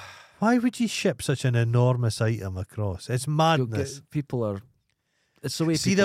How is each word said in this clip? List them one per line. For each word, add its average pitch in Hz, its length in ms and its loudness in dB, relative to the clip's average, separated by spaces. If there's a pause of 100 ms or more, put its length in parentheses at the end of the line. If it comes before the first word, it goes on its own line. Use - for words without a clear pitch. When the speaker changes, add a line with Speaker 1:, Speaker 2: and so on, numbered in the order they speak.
(380)
Speaker 1:
Why 233 200 4
would 240 220 0
you 226 80 2
ship - 340 -2
such - 220 -2
an 123 100 2
enormous 120 680 2
item 104 340 -2
across? 95 540 -6
It's 123 160 -4
Speaker 2:
You'll 151 100 -2
Speaker 1:
madness. 135 600 0
Speaker 2:
get, - 120 -20
people 139 320 -4
are, 104 200 -4 (800)
it's - 160 -6
the 160 80 0
way 165 80 2
Speaker 1:
See 170 200 0
the - 80 0
Speaker 2:
people - 20 4